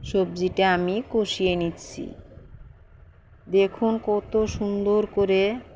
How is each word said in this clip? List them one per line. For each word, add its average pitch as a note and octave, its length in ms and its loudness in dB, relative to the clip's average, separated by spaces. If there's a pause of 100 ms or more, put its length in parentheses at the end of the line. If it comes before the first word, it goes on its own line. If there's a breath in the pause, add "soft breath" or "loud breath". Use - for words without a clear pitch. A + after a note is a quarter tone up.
সবজিটা F#3 720 2
আমি F3+ 360 0
কষিয়ে F#3+ 460 0
নিচ্ছি। - 580 -6 (1400)
দেখুন G3 520 2
কত G#3+ 420 0
সুন্দর G3+ 640 0
করে G3 540 2 (160)